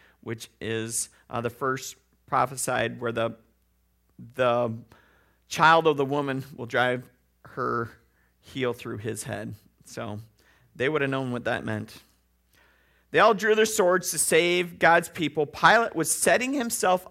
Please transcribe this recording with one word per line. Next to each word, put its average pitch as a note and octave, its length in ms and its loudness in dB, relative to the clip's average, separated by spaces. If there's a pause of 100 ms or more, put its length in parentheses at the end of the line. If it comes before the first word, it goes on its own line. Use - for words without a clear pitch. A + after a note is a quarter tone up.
(220)
which A2+ 280 -12 (100)
is, A2+ 500 -6 (200)
uh, A#2+ 120 -6
the A#2 100 -4
first C3 460 -6 (280)
prophesied B2+ 760 -2
where A#2+ 100 -4
the, A#2 240 -4 (1000)
the A#2+ 380 0 (760)
child D#3+ 360 6
of D3+ 120 2
the C#3 80 0
woman C3+ 400 -4 (100)
will A#2+ 100 -12
drive B2 440 0 (340)
her A#2+ 480 -6 (480)
heel B2 340 -6
through - 240 -12
his A2 260 -10
head. A2 300 -10 (320)
So G#2+ 340 -12 (560)
they B2+ 140 -2
would D3+ 120 0
have C3+ 100 -2
known C3+ 200 -4
what B2 120 -8
that A#2 200 -4
meant. A2 300 -8 (1160)
They D3+ 80 4
all A3 140 8
drew G#3+ 220 2
their A3 100 4
swords F#3 460 2
to E3 60 -6
save F3 600 2
God's E3+ 300 6
people. D3+ 360 -2
Pilate G#3 480 4
was D#3 160 -2
setting B3+ 440 2
himself G#3 580 0